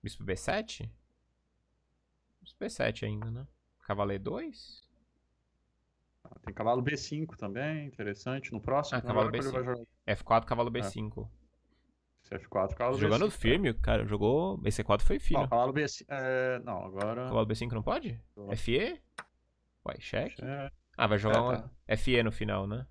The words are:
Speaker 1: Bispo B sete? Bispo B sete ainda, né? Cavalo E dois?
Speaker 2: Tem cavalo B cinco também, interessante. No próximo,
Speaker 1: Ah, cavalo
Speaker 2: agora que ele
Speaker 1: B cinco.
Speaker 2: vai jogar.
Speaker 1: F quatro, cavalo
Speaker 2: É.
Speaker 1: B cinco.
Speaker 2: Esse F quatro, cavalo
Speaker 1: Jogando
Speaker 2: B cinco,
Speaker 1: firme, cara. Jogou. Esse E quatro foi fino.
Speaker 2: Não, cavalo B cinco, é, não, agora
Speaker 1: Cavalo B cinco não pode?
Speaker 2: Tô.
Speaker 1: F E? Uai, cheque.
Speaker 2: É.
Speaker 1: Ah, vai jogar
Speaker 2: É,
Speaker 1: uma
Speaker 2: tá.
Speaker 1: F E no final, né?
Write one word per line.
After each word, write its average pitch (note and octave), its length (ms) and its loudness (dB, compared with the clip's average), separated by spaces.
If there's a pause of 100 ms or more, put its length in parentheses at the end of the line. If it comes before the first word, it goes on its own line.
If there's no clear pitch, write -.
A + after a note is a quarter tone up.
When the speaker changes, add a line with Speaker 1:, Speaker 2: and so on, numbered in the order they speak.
Speaker 1:
Bispo - 220 -10
B F#2+ 120 -2
sete? G3 540 -4 (1500)
Bispo - 180 -20
B - 100 -4
sete A2+ 360 -2
ainda, G#2+ 240 -4
né? B2 160 -8 (360)
Cavalo G2+ 320 -2
E G2 60 -4
dois? A3+ 680 -10 (1600)
Speaker 2:
Tem G2 80 -10
cavalo A#2 280 2
B C#3+ 140 0
cinco D#3 400 -6
também, C#3+ 520 -4
interessante. A#2+ 640 -6
No A2 100 -6
próximo, C3+ 360 0
Speaker 1:
Ah, B2 40 -2
cavalo A2 260 2
Speaker 2:
agora A2 40 -2
que A2 60 -2
ele C#3+ 60 -2
Speaker 1:
B C3+ 80 -2
cinco. B2+ 140 -2
Speaker 2:
vai B2 100 -2
jogar. A#2 160 -14 (140)
Speaker 1:
F G#2 180 -2
quatro, A2+ 240 4
cavalo A#2+ 220 0
Speaker 2:
É. - 20 -6
Speaker 1:
B A2+ 120 -2
cinco. G#2+ 480 -6 (920)
Speaker 2:
Esse - 120 -12
F - 120 -8
quatro, G2 300 0
cavalo B2+ 200 0
Speaker 1:
Jogando A2 280 4
Speaker 2:
B G#3 60 0
cinco, - 100 -8
Speaker 1:
firme, C3+ 320 4
cara. A2 320 2
Jogou. A#2 580 2
Esse A2 180 0
E - 20 0
quatro G#2 220 4
foi C#4+ 140 8
fino. - 220 6
Speaker 2:
Não, C3 80 0
cavalo B2 240 4
B D3 140 2
cinco, - 260 -10
é, B2+ 460 0
não, G2+ 260 -6
agora G#2+ 420 -4
Speaker 1:
Cavalo A2+ 180 4
B A2 100 0
cinco A#2+ 200 -4
não A2 80 -2
pode? G3 360 -2 (160)
Speaker 2:
Tô. G2+ 160 -8
Speaker 1:
F G#2+ 200 0
E? A#3 300 0 (840)
Uai, - 140 -6
cheque. - 440 -4
Speaker 2:
É. C3+ 280 -8 (240)
Speaker 1:
Ah, A#2 120 2
vai G#2 100 4
jogar A2 200 4
Speaker 2:
É, A#2 40 4
Speaker 1:
uma B2 200 2
Speaker 2:
tá. A#2+ 80 -12 (180)
Speaker 1:
F A2 280 2
E A#2+ 80 6
no A2 80 2
final, G2+ 360 -2
né? A#2+ 240 -6